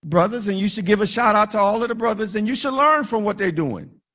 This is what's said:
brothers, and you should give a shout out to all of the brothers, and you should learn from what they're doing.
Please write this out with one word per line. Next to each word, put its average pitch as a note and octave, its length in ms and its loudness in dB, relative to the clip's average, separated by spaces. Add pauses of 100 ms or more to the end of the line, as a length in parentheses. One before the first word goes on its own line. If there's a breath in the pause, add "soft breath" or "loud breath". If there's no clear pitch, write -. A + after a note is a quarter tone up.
brothers, G3 460 0
and G3 100 -2
you G3 120 0
should G#3+ 160 -6
give G3+ 160 4
a G#3+ 60 0
shout A3+ 280 2
out G#3+ 160 2
to G#3+ 80 -2
all G#3 240 2
of A#3 60 -4
the A#3 60 -4
brothers, A3 420 -2
and G#3+ 100 0
you B3+ 80 -2
should C4+ 180 -2
learn D4 300 4
from G#3+ 220 -2
what G3+ 120 -2
they're G3 140 -2
doing. C#3+ 400 -4 (240)